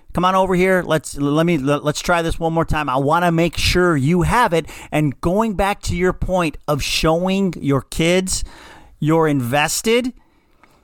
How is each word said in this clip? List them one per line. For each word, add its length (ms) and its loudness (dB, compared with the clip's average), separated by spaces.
come 120 -2
on 100 2
over 200 2
here. 280 4
Let's, 340 -2
let 300 2
me, 120 2
let, 240 0
let's 180 -2
try 220 0
this 160 -2
one 140 -2
more 120 0
time. 240 -2
I 80 -2
wanna 360 2
make 240 0
sure 400 2
you 260 2
have 300 2
it." 140 0
And 300 -2
going 340 0
back 280 -2
to 140 -4
your 160 0
point 540 -2
of 160 -2
showing 720 0
your 260 -2
kids 600 0
you're 300 2
invested, 840 0